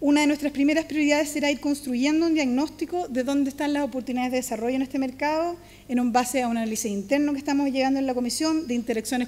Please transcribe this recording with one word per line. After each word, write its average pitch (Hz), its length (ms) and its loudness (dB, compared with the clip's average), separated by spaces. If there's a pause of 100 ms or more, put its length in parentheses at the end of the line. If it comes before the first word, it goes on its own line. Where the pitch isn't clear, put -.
Una 294 200 4
de 294 80 4
nuestras 294 240 0
primeras 294 320 2
prioridades 294 440 2
será 294 220 0
ir 285 80 0
construyendo 285 680 0
un 320 80 2
diagnóstico 311 760 -2
de 254 160 -2
dónde 277 260 0
están 294 220 -2
las 285 100 0
oportunidades 254 480 -2
de 262 60 -2
desarrollo 247 400 -2
en 269 60 0
este 262 180 -4
mercado, 302 560 -2 (320)
en 247 100 0
un 247 140 2
base 247 280 2
a 247 60 0
un 233 100 0
análisis 220 360 -2
interno 277 400 0
que 269 80 -2
estamos 285 320 0
llevando 269 260 2
en 269 80 0
la 254 80 -2
comisión, 311 540 0
de 240 60 -2
interacciones 233 540 -2